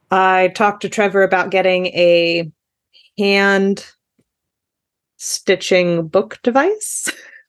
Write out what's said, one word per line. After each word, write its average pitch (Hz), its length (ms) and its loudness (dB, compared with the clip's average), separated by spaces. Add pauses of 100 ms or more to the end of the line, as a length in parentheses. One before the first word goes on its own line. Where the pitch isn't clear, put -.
(120)
I 185 420 2
talked 208 280 -2
to 202 60 -6
Trevor 196 360 0
about 185 260 0
getting 185 360 0
a 170 600 2 (680)
hand 196 680 0 (1300)
stitching 175 880 -2
book 214 380 -4
device. 302 640 -2 (400)